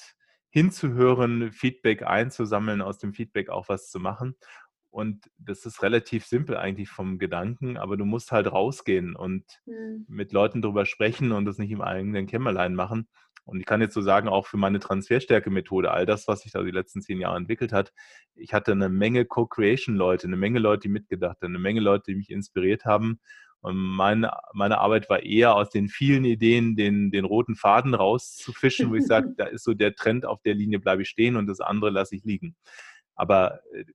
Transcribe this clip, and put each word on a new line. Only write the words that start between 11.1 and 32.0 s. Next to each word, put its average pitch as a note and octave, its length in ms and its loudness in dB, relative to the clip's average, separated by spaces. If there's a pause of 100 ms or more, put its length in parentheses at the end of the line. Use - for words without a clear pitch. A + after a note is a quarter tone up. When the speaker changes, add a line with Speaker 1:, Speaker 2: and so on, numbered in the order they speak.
Speaker 1:
und G2+ 140 0
das G2+ 140 -6
nicht G2+ 120 -4
im G2+ 100 -6
eigenen G2 440 -4
Kämmerlein G2 480 -2
machen. G#2 340 -4 (360)
Und F#2 160 -10
ich F2+ 60 -10
kann G#2+ 160 2
jetzt G#2 120 0
so G#2+ 80 -2
sagen, G2 260 4
auch G2 200 0
für - 100 -6
meine G2 220 2
Transferstärke-Methode, G2 1120 0
all F2 140 0
das, F2+ 220 0
was G#2 140 -2
sich G#2+ 100 -20
da F#2+ 120 -4
die F#2 80 -4
letzten F#2 300 -6
zehn F#2+ 180 -8
Jahre F2+ 180 -2
entwickelt A2+ 340 -4
hat, G2+ 220 0 (420)
ich - 180 -16
hatte G#2+ 180 0
eine G2 180 2
Menge A2+ 360 2
Co-Creation-Leute, G#2 1000 0
eine F#2 100 -4
Menge G#2+ 220 0
Leute, G#2+ 220 4
die G2+ 80 -6
mitgedacht F#2+ 520 -4
haben, F2+ 100 -6
eine F2+ 80 -6
Menge G#2 220 0
Leute, G2+ 260 2
die G2 80 -4
mich G2 160 -10
inspiriert G2 540 -2
haben. A2+ 340 2 (420)
Und F#2 140 -6
meine, F#2+ 560 2 (220)
meine G2+ 260 2
Arbeit G#2 300 0
war F#2+ 120 2
eher, A2+ 340 6
aus G2+ 140 2
den G2+ 200 0
vielen C#3 360 2
Ideen A#2 500 4
den, G2+ 360 2
den F#2+ 140 0
roten G#2+ 300 0
Faden B2 380 4
rauszufischen, A#2 960 0
wo A2 60 0
ich A2 100 2
sag, A2+ 200 4
Speaker 2:
<laughs> - 120 -10
Speaker 1:
da G#2 80 -2
ist - 200 -10
so A#2 80 2
der G#2 220 2
Trend, A#2 300 0
auf G#2+ 160 -6
der G#2+ 140 0
Linie G#2 240 0
bleibe F#2+ 240 2
ich F#2 60 -8
stehen A#2+ 260 2
und G#2 120 0
das G2 120 -6
andere G#2 320 -2
lasse F#2+ 240 -2